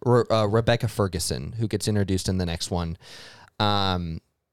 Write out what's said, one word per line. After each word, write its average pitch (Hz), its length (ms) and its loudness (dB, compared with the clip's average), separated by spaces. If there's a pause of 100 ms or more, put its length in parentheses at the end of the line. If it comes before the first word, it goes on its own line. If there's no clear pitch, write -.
Re-, 120 240 6
uh, 110 160 4
Rebecca 113 420 2
Ferguson, 87 640 -2
who 113 160 -2
gets 104 200 -2
introduced 98 400 0
in 95 100 0
the 90 80 0
next 85 240 -4
one. 85 260 -2 (600)
Um, 95 640 0 (320)